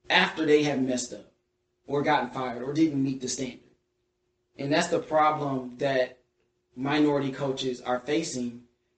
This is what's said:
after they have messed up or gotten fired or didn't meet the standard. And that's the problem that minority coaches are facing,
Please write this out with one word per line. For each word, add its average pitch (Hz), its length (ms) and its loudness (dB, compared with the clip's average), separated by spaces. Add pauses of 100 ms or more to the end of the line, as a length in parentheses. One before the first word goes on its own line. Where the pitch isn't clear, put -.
after 170 360 2
they 151 180 6
have 135 180 0
messed 127 320 -2
up - 180 -18 (560)
or 143 140 0
gotten 131 280 2
fired 123 340 -6
or 139 100 -6
didn't 147 300 2
meet 135 180 -2
the 127 60 -8
standard. 123 320 -6 (960)
And 139 140 -4
that's 175 160 2
the 165 120 0
problem 139 800 0
that 135 380 0 (580)
minority 143 560 2
coaches 131 500 -4
are 123 180 -2
facing, 123 640 -4 (340)